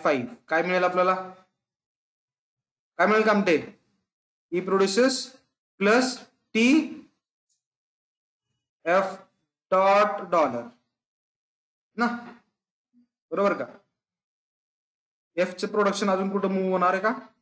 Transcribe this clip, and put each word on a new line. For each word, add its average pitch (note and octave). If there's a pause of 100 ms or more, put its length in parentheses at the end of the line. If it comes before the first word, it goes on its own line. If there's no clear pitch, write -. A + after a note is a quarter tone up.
फाईव्ह. C3+ (140)
काय D#3+
मिळेल F3+
आपल्याला? F3+ (1800)
काय F3+
मिळेल G#3+
कामटे? G3+ (920)
E F3
produces G3 (640)
plus A#3 (460)
T A3 (2250)
F F#3 (640)
dot G3 (120)
dollar C3 (1300)
ना, A#3 (1200)
बरोबर F#3+
का? C3+ (1700)
F F#3
चे -
production G3+
अजून F#3+
कुठं G3
move F#3+
होणार F#3
आहे F#3+
का? G#3+ (300)